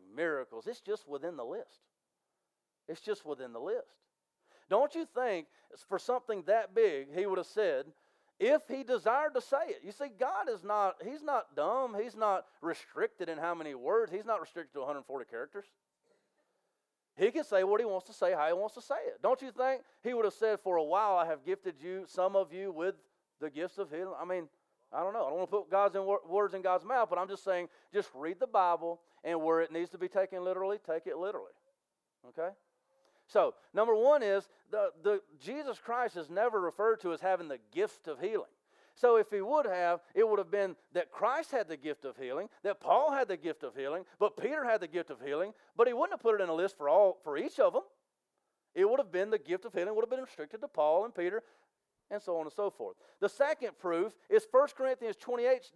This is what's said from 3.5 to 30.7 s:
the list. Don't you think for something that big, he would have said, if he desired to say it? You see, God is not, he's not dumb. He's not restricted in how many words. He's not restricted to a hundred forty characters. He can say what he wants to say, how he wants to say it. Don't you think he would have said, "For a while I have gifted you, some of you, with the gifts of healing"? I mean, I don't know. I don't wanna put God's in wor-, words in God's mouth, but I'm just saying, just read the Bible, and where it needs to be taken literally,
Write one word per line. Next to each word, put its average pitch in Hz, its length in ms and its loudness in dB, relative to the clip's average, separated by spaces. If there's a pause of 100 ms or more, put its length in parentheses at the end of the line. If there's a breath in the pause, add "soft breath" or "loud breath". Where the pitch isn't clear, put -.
the 113 60 -12
list. 185 400 -8 (680 soft breath)
Don't 262 260 2
you 330 180 -6
think 214 340 -2 (420 soft breath)
for 190 100 -2
something 226 440 -2
that 190 300 2
big, 151 400 2
he 180 120 0
would 190 120 0
have 175 100 -4
said, 160 380 0 (540)
if 262 280 4
he 262 160 -6
desired 247 500 0
to 254 80 0
say 277 260 -2
it? 156 160 -8
You 185 80 -12
see, 285 160 -8 (100)
God 330 320 -2
is 202 140 -8
not, 202 400 0
he's 269 180 -10
not 277 340 -4
dumb. 220 460 -2
He's 226 140 -10
not 208 300 0 (160 soft breath)
restricted 170 640 -6
in 160 100 -6
how 170 160 -4
many 156 220 -8
words. 170 360 0
He's 196 140 -8
not 220 140 -2
restricted 160 360 -12
to 143 60 -6
a 127 40 -6
hundred 143 200 -8
forty 135 200 -8
characters. 147 400 -12 (1500)
He 190 120 2
can 294 140 -2
say 190 200 0
what 208 180 2
he 240 40 -4
wants 190 220 -4
to 226 60 -20
say, 185 180 0
how 156 160 0
he 165 60 2
wants 202 220 -4
to 247 60 -16
say 277 140 -6 (120)
it. - 140 -8
Don't 254 200 2
you 262 100 -12
think 254 300 0 (200 soft breath)
he 240 120 -4
would 233 120 2
have 190 80 -2
said, 220 280 0
"For 180 160 0
a 160 60 4
while 190 340 2
I 170 80 4
have 151 200 -4
gifted 175 360 -6
you, 185 260 -8
some 190 300 0
of 175 160 0
you, 190 180 -8
with 175 240 -4 (460)
the 156 80 -6
gifts 156 280 -8
of 185 140 -8
healing"? 175 260 -8
I 151 80 -8
mean, 175 220 -4 (440)
I 135 100 -4
don't 190 120 -2
know. 220 120 -2
I 135 40 -2
don't 147 60 -2
wanna 180 120 -2
put 196 220 -2
God's 196 260 4
in 196 100 -2
wor-, 196 220 0
words 190 260 0
in 190 80 -8
God's 185 240 0
mouth, 233 240 0
but 180 100 0
I'm 190 80 -2
just 196 160 -10
saying, 180 240 -2 (240 soft breath)
just 196 220 -2
read 160 260 -6
the 254 80 0
Bible, 170 540 2 (220 soft breath)
and 165 180 -4
where 165 200 4
it 165 100 -2
needs 170 200 -4
to 185 60 -16
be 175 100 -6
taken 185 360 -2
literally, 185 420 -2